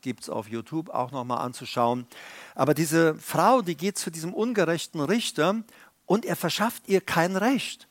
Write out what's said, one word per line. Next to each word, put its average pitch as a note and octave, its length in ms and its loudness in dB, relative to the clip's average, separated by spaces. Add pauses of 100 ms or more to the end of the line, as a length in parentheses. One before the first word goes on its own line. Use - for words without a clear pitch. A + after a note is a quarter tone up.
Gibt's - 280 -8
auf A2 180 -6
YouTube A#2 420 -6
auch B2 220 -4
noch C3+ 120 -6
mal B2 140 -2
anzuschauen. B2 720 -2 (480)
Aber C#3+ 180 2
diese D#3+ 420 4
Frau, G#3+ 460 4
die F3+ 140 -2
geht F#3 220 -2
zu - 120 -6
diesem E3 240 -8
ungerechten F3 680 0
Richter G3 640 0 (420)
und G#3+ 200 2
er E3 100 0
verschafft - 520 -2
ihr F#3+ 140 4
kein F3 340 2
Recht. A3+ 560 0